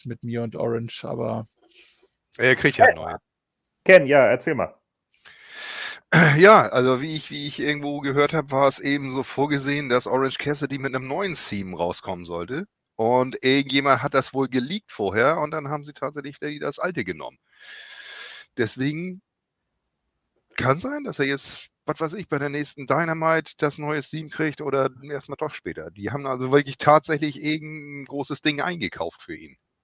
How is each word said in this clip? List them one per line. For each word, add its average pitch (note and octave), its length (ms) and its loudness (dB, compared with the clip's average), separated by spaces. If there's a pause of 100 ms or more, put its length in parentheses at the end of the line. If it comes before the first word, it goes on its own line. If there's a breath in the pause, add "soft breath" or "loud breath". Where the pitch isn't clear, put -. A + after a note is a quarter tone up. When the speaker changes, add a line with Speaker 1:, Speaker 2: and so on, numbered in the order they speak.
Speaker 1:
mit A#2+ 180 -12
mir A#2 180 -4
und A#2 140 -6
Orange, A#2 500 -4
aber A#2 420 -6 (920 soft breath)
Speaker 2:
Er B2+ 180 6
kriegt C#3+ 220 2
ja - 100 8
Speaker 3:
Ken, - 80 4
Speaker 2:
neue. G2+ 220 -8 (680)
Speaker 3:
Ken, F3+ 240 8
ja, C3+ 180 8
erzähl B2+ 300 2
mal. F#2+ 200 -2 (1400 loud breath)
Speaker 2:
<clears throat> D#3+ 280 8
Ja, F#3 300 10
also B2+ 340 4
wie D#3 120 -6
ich, D3+ 140 -8
wie D3 160 -8
ich C#3+ 140 -8
irgendwo D3 400 -2
gehört C#3 340 2
hab, C#3+ 180 -2
war C3+ 160 6
es C3+ 120 2
eben C#3 340 -2
so C3 80 -2
vorgesehen, C#3+ 680 -2
dass A#2+ 180 2
Orange C3 320 0
Cassidy C#3+ 400 -4
mit C3 160 -4
einem C3 120 -4
neuen E3+ 280 -4
Theme F#2+ 420 -8
rauskommen F2 480 -4
sollte. F2 400 -6 (340)
Und B2 460 2
irgendjemand C3+ 580 2
hat C#3+ 100 -4
das C3 200 0
wohl C3 160 0
geleakt C3 420 -4
vorher A2 460 0
und D3+ 140 -4
dann D3+ 180 -6
haben D3 160 -6
sie D3 80 -18
tatsächlich C#3+ 480 -10
wieder D3 260 -8
das C#3+ 120 -8
alte F3 260 -4
genommen. D3+ 320 -10 (1200 loud breath)
Deswegen D3+ 640 -4 (1400)
kann C3+ 240 0
sein, C#4+ 240 -8
dass D#3 120 -10
er C#3+ 60 -2
jetzt, - 460 -6 (160)
was - 160 -6
weiß D#3+ 140 -4
ich, G3 120 -10
bei D3 120 -4
der C#3+ 100 -4
nächsten C#3+ 380 -8
Dynamite D#3+ 720 0
das C#3+ 200 -2
neue D3+ 260 -6
Steam D#3 260 -12
kriegt D#3 300 -4
oder C3+ 300 0 (140)
erstmal C#3+ 340 -12
doch D#3+ 160 -6
später. E2 380 -10
Die G2+ 200 -8
haben C#3 160 -6
also C3 240 -2
wirklich C#3 260 4
tatsächlich D3+ 640 2
irgendein D3+ 640 -6
großes C#3+ 380 -8
Ding D3 180 2
eingekauft C#3 640 -4
für E2 160 -12
ihn. D#2 180 -20 (280)